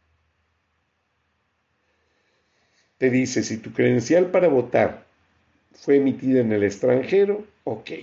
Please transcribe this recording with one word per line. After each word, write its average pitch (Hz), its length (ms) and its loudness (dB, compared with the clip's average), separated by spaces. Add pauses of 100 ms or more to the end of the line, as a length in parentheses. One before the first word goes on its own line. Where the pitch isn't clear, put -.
(3000)
Te 127 140 2
dice, 123 320 0
si 110 160 -8
tu 113 160 -16
credencial 123 560 2
para 180 180 2
votar 123 560 0 (720)
fue 143 220 0
emitida 131 440 0
en 110 120 0
el 101 120 0
extranjero, 160 800 0 (200)
ok. - 260 -10 (120)